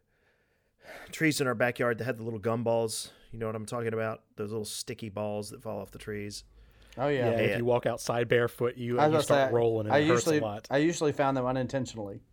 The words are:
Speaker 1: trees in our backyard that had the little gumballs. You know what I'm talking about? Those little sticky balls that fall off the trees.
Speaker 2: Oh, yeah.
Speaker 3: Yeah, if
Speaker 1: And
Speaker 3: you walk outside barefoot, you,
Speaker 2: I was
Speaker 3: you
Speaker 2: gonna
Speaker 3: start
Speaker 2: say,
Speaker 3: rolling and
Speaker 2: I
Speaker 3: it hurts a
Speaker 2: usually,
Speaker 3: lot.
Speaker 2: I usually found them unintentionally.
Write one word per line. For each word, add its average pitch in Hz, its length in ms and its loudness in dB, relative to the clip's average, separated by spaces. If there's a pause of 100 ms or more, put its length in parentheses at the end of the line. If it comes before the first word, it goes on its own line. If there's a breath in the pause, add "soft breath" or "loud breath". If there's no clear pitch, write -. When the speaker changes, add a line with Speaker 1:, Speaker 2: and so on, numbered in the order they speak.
(1120 loud breath)
Speaker 1:
trees 156 300 0
in 139 60 0
our 123 80 0
backyard 120 440 0
that 110 60 -6
had 120 140 -2
the 113 60 -10
little 113 160 -6
gumballs. 117 720 0 (200 soft breath)
You 117 80 -12
know 113 80 -4
what 110 100 -4
I'm 110 100 -8
talking 117 280 -4
about? 110 280 -4 (140)
Those 104 140 -6
little 107 140 -4
sticky - 440 -8
balls 104 420 -6
that 120 120 -16
fall 104 180 -6
off 98 100 -12
the - 80 -18
trees. 104 460 -10 (540 soft breath)
Speaker 2:
Oh, 135 100 0
yeah. 127 220 2
Speaker 3:
Yeah, 113 60 2
if 107 160 4
Speaker 1:
And 98 80 0
Speaker 3:
you 120 40 -2
walk 120 220 2
outside 120 420 0
barefoot, 120 480 2
you, 120 220 -2
Speaker 2:
I 147 80 6
was - 0 -
Speaker 3:
you 156 60 4
Speaker 2:
gonna 156 100 4
Speaker 3:
start 139 280 4
Speaker 2:
say, 123 40 4
Speaker 3:
rolling 113 320 4
and 127 80 2
Speaker 2:
I 143 60 6
Speaker 3:
it 151 80 4
hurts - 180 4
a 160 80 4
Speaker 2:
usually, 151 60 2
Speaker 3:
lot. 107 300 -4
Speaker 2:
I 135 80 2
usually 156 340 2
found 139 240 2
them 123 100 0
unintentionally. 123 760 -4 (120)